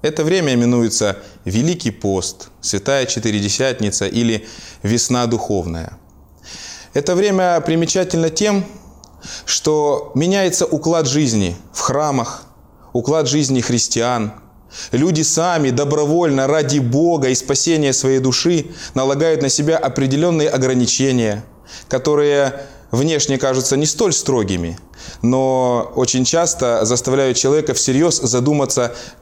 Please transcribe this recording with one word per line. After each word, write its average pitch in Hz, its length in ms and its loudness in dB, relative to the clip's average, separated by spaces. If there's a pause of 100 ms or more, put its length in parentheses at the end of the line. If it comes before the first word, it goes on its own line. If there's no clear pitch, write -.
Это 156 220 -2
время 160 320 2
именуется 117 640 2 (260)
Великий 127 460 0
пост, - 580 -4 (100)
Святая 127 460 -2
Четыредесятница 107 1000 -2
или 113 400 0 (340)
«Весна 120 460 0
Духовная». 90 720 -4 (960)
Это 147 180 0
время 185 480 2
примечательно 165 720 0
тем, 202 340 0 (800)
что 147 680 0
меняется 180 500 2
уклад 160 420 0
жизни 113 480 0 (160)
в - 100 -10
храмах, 139 680 -2 (460)
уклад 143 340 0
жизни 131 340 2
христиан. 117 720 -2 (580)
Люди 156 300 2
сами 160 480 0
добровольно 143 760 2
ради 147 320 2
Бога 135 500 2
и 127 60 2
спасения 143 580 0
своей 131 240 2
души 131 540 0 (240)
налагают 139 480 0
на 135 60 0
себя 151 280 0
определённые 147 720 2
ограничения, 127 960 0 (420)
которые 143 760 2 (280)
внешне 139 480 0
кажутся 131 400 0
не 151 80 0
столь 190 280 0
строгими, 92 680 -2 (420)
но 127 760 0
очень 127 300 0
часто 123 600 0
заставляют 127 520 0
человека 143 380 2
всерьёз 151 460 2
задуматься 127 760 0 (260)